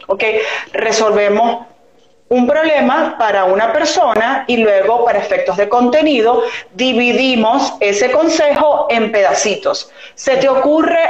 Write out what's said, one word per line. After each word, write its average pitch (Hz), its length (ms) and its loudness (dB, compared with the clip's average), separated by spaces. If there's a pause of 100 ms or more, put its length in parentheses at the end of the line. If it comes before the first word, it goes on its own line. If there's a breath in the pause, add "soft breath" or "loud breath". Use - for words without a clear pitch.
ok, 196 180 -4 (480 loud breath)
resolvemos 214 920 0 (640)
un 247 160 2
problema 294 720 0
para 202 260 0
una 202 260 0
persona 269 800 0
y 240 80 0
luego 220 480 2
para 214 140 0
efectos 185 400 -2
de 202 100 0
contenido 247 760 2 (300 loud breath)
dividimos 240 1080 0
ese 208 300 0
consejo 302 800 0
en 220 240 -2
pedacitos. 196 800 -2 (240 loud breath)
¿Se 269 240 -2
te 269 100 2
ocurre 320 600 2